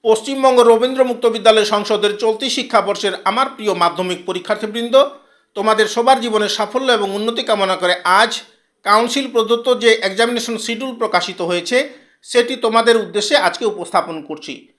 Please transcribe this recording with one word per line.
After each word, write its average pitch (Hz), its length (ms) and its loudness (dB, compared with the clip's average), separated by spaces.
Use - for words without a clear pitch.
পশ্চিমবঙ্গ 262 580 2
রবীন্দ্র 247 440 4
মুক্ত 240 220 -2
বিদ্যালয় 220 380 4
সংসদের 208 540 0
চলতি 226 320 -2
শিক্ষাবর্ষের 202 640 -2
আমার 226 240 0
প্রিয় 214 260 -4
মাধ্যমিক 175 520 -2
পরীক্ষার্থীবৃন্দ, 214 680 -6
তোমাদের 208 340 2
সবার 240 320 2
জীবনে 214 280 -2
সাফল্য 254 440 -2
এবং 202 220 -2
উন্নতি 233 280 -4
কামনা 196 340 0
করে 180 180 0
আজ 208 280 4
কাউন্সিল 233 480 0
প্রদত্ত 233 360 0
যে 233 100 4
এক্সামিনেশন 226 560 -2
শিডিউল 233 380 -6
প্রকাশিত 196 460 -2
হয়েছে, 180 480 -2
সেটি 240 340 0
তোমাদের 226 400 2
উদ্দেশ্যে 208 400 -2
আজকে 185 280 0
উপস্থাপন 165 580 -4
করছি। 143 320 -12